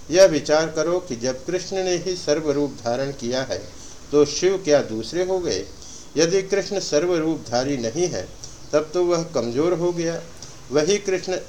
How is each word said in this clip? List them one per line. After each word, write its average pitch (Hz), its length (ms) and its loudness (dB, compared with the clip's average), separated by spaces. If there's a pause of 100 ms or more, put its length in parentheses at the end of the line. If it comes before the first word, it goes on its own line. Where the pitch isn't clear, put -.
(100)
यह 185 180 10
विचार 156 420 2
करो 160 300 0
कि 131 160 -6
जब 127 300 -4
कृष्ण 185 380 -4
ने 180 140 2
ही 180 180 -4
सर्वरूप 147 600 0
धारण 131 340 -2
किया 127 300 -2
है 104 160 -4 (540)
तो 147 140 8
शिव 185 380 2
क्या 147 200 6
दूसरे 113 400 -4
हो 185 140 0
गए? 107 260 -2 (520)
यदि 165 280 4
कृष्ण 190 360 -2
सर्वरूपधारी 147 960 0
नहीं 120 300 -2
है 107 180 -6 (460)
तब 151 220 2
तो 180 100 2
वह 170 180 2 (120)
कमजोर 131 400 0
हो 175 180 0
गया। 165 280 -4 (520)
वही 151 260 4
कृष्ण 185 400 -2 (100)